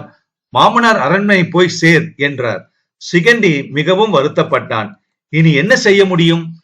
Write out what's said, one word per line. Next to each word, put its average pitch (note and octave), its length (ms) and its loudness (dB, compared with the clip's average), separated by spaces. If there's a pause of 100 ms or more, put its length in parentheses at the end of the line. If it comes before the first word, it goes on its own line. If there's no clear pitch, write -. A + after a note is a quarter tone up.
(520)
மாமனார் A3 480 2
அரண்மனை F#3+ 480 0
போய் F3 280 0
சேர்" E3 300 2 (100)
என்றார். B2+ 460 -6 (400)
சிகண்டி G3+ 500 0 (180)
மிகவும் F#3 440 -2
வருத்தப்பட்டான். C3 760 -2 (440)
இனி D#3+ 200 2
என்ன D3 240 2
செய்ய G3+ 280 2
முடியும்? E3+ 400 0 (200)